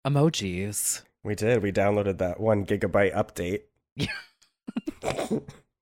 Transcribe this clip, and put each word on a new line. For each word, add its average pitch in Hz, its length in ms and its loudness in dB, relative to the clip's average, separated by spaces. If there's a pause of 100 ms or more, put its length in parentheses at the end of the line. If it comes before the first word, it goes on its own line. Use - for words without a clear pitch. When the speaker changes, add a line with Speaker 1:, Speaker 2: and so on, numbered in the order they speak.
Speaker 1:
emojis. 104 920 0 (240)
Speaker 2:
We 107 100 -2
did. 107 280 2
We 101 100 0
downloaded 101 460 2
that 87 200 -2
one 104 280 2
gigabyte 101 480 2
update. 90 480 -2 (340)
Speaker 1:
Yeah. - 120 -4 (960)
<laughs> - 380 -4 (420)